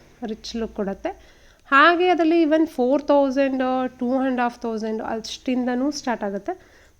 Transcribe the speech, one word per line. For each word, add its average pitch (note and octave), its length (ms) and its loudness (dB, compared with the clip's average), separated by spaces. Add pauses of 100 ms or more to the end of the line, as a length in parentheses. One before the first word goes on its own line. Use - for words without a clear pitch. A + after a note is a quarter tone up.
(260)
ರಿಚ್ A3 300 -10
ಲುಕ್ A3 180 -6
ಕೊಡುತ್ತೆ. G3+ 680 -8 (240)
ಹಾಗೆ E4 420 6
ಅದರಲ್ಲಿ E4+ 340 4
even D#4+ 240 4
ಫೋರ್ C4+ 360 0
ತೌಸಂಡ್, C#4 600 2 (360)
ಟೂ B3 200 -2
ಆ್ಯಂಡ್ C4 220 -2
ಹಾಫ್ A#3+ 220 -4
ತೌಸಂಡ್ A3 400 -6
ಅಷ್ಟಿಂದನೂ B3 880 -4
ಸ್ಟಾರ್ಟ್ A#3 340 -6
ಆಗುತ್ತೆ. G3+ 580 -8 (180)